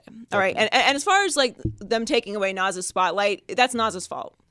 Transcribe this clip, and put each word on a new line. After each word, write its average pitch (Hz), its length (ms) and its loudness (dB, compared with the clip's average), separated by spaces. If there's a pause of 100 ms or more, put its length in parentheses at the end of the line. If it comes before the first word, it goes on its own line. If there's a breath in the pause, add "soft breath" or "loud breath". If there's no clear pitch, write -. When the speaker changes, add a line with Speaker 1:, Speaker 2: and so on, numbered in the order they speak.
(340)
Speaker 1:
All 202 60 2
right, 190 160 2
Speaker 2:
Okay. 214 160 2
Speaker 1:
and, - 40 2
and 262 220 4
as 285 60 -4
far 403 220 4
as, 339 100 -2
like, 254 220 2 (220)
them 226 260 -2
taking 226 320 -2
away 196 160 0
Nas's 185 340 -2
spotlight, 190 560 0 (140)
that's 254 180 2
Nas's 220 320 -2
fault. - 280 -10 (160)